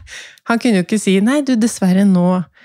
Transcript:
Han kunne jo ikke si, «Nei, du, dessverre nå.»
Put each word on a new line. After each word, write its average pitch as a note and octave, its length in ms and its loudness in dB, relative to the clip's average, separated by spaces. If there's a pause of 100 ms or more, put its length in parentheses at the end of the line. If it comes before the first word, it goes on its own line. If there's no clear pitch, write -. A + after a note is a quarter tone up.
(480)
Han A#3 140 0
kunne G#3+ 180 2
jo F3 60 -2
ikke A3 140 -2
si, G3 240 0
«Nei, C#4 200 0
du, C4 160 -2
dessverre G3 480 0
nå.» F3+ 340 2 (220)